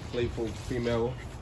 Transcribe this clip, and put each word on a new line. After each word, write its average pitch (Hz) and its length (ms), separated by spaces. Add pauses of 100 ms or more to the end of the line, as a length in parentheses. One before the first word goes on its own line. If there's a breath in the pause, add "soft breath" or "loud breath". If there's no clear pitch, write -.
(140)
playful 117 340
female. 120 680 (280)